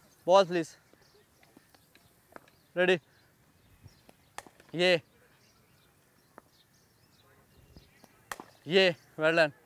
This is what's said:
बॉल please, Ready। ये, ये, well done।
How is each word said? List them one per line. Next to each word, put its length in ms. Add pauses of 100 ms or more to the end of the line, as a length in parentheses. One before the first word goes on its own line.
(260)
बॉल 200
please, 300 (2000)
Ready। 220 (1800)
ये, 260 (3750)
ये, 280 (240)
well 180
done। 160 (140)